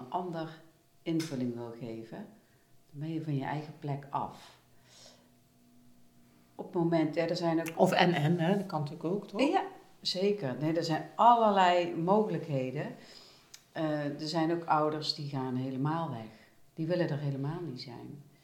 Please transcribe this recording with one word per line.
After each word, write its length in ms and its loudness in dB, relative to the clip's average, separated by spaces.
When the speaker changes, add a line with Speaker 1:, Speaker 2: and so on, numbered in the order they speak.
Speaker 1:
ander 520 -6
invulling 540 -2
wil 240 -10
geven. 380 -12
Dan 80 -16
ben 140 -6
je 100 -4
van 120 -2
je 80 -2
eigen 360 -6
plek 300 -6
af. 500 -8
Op 100 -10
het 80 -16
moment, 320 2
ja, 120 0
er 80 0
zijn 240 0
ook 160 0
Speaker 2:
Of 160 6
en, 220 6
en, 260 2
hè? 180 4
Dat 80 -2
kan 140 -4
natuurlijk 340 -4
ook, 140 -6
toch? 140 -4
Speaker 1:
Ja, 220 2
zeker. 580 0
Nee, 140 0
er 100 2
zijn 320 -2
allerlei 800 6
mogelijkheden. 1000 0
Eh, 500 -4
er 60 -6
zijn 240 0
ook 140 -2
ouders 500 0
die 140 -8
gaan 260 -4
helemaal 540 -2
weg. 380 -12
Die 140 -4
willen 220 0
er 100 -2
helemaal 420 -4
niet 200 -10
zijn. 420 -16